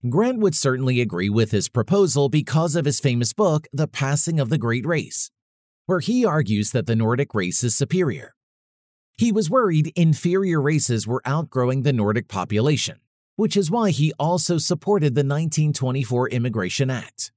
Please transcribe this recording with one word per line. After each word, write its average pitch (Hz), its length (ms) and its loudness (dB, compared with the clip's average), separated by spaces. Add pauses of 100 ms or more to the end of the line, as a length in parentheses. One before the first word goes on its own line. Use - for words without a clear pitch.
Grant 220 300 0
would 196 160 2
certainly 131 460 0
agree 98 300 -2
with 110 200 2
his 101 200 0
proposal 143 580 2
because 156 480 0
of 160 80 0
his 143 160 0
famous 120 320 0
book, 156 400 0
The 151 160 -2
Passing 147 500 -2
of 123 120 -2
the 123 80 2
Great 117 280 -2
Race, - 440 -4 (560)
where 180 140 2
he 240 260 2
argues 110 460 0
that 123 140 0
the 117 100 2
Nordic 113 380 0
race 95 300 -2
is 120 100 0
superior. 139 600 -2 (800)
He 226 160 2
was 196 160 0
worried 170 480 2
inferior 175 640 2
races 131 460 0
were 123 180 -2
outgrowing 131 580 -2
the 143 100 2
Nordic 107 360 0
population, 110 680 -2 (380)
which 202 200 0
is 180 140 2
why 220 200 2
he 147 280 0
also 170 400 0
supported 160 560 0
the 143 100 2
nineteen 151 480 0
twenty-four 127 560 -2
Immigration 120 640 -2
Act. - 460 -10